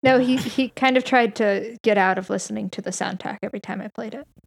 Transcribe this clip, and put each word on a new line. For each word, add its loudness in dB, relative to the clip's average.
No, 6
he, 2
he -2
kind 2
of 2
tried 4
to 0
get 4
out 4
of -8
listening -4
to -10
the -6
soundtrack -6
every -8
time -10
I -10
played -12
it. -16